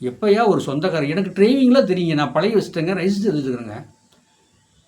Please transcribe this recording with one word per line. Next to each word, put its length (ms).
எப்பயா 460
ஒரு 140
சொந்த 280
கார்?" 160
எனக்கு 380
டிரைவிங்லாம் 440
தெரியுங்க, 280
நான் 180
பழகி 220
வச்சுட்டேங்க, 400
லைசன்ஸ் 320
எடுத்துக்கிறேங்க. 580